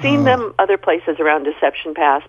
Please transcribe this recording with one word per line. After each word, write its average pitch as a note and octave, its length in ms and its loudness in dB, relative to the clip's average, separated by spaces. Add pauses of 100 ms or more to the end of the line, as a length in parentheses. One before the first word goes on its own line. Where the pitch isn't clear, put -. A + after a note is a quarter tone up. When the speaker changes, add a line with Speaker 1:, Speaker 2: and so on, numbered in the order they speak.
Speaker 1:
seen C#4+ 180 2
Speaker 2:
Oh. C#4+ 40 2
Speaker 1:
them B3+ 360 0
other G3 180 2
places E3+ 420 -2
around D3+ 260 0
Deception D3+ 500 -4
Pass. D#3+ 340 2